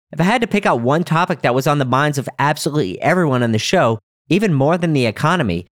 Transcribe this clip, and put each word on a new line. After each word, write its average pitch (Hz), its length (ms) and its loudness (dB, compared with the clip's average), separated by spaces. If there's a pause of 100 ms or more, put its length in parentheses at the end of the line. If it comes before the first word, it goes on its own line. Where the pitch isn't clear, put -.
(120)
if 151 80 -4
I 165 40 2
had 233 180 2
to 226 40 0
pick 208 200 -2
out 151 140 0
one 139 220 2
topic 170 380 -2
that 123 140 0
was 131 120 0
on 147 120 2
the 139 60 0
minds 135 340 0
of 127 100 -6 (100)
absolutely 147 640 -2
everyone 147 420 2
on 117 100 0
the 110 60 0
show, 120 400 0 (300)
even 196 240 2
more 143 240 2
than 170 160 -2
the 131 140 2
economy, 113 680 -2